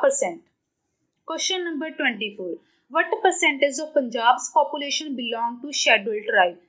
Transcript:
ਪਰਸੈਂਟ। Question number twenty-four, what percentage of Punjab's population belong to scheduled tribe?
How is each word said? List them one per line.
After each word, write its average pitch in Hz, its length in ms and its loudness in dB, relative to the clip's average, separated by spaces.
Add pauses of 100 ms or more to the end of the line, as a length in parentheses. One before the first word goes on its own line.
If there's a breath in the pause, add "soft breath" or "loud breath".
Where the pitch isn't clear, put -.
ਪਰਸੈਂਟ। 240 380 0 (880)
Question 349 420 -4
number 320 300 -6
twenty-four, 208 500 -4 (400)
what 339 260 0 (120)
percentage 285 560 2
of 302 160 -12
Punjab's 240 580 2
population 285 640 -2
belong 233 400 -4
to 285 220 -8
scheduled 214 480 2
tribe? 180 260 4 (100)